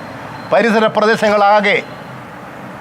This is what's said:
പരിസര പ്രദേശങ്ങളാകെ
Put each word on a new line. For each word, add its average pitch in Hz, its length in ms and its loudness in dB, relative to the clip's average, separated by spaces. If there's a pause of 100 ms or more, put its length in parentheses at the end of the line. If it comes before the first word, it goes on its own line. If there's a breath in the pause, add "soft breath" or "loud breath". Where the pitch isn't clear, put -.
(520)
പരിസര 220 340 4 (100)
പ്രദേശങ്ങളാകെ 208 800 4 (1040)